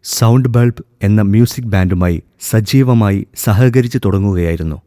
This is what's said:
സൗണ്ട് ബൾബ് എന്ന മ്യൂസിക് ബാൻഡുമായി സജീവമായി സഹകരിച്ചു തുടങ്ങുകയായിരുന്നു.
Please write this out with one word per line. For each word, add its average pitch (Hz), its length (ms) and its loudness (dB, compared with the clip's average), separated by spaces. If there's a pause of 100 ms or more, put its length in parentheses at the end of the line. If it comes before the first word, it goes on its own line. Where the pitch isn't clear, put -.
സൗണ്ട് 123 460 0
ബൾബ് 120 340 0 (200)
എന്ന 104 180 2
മ്യൂസിക് 113 440 0
ബാൻഡുമായി 90 580 0 (180)
സജീവമായി 113 920 0
സഹകരിച്ചു 120 720 0
തുടങ്ങുകയായിരുന്നു. 87 800 -2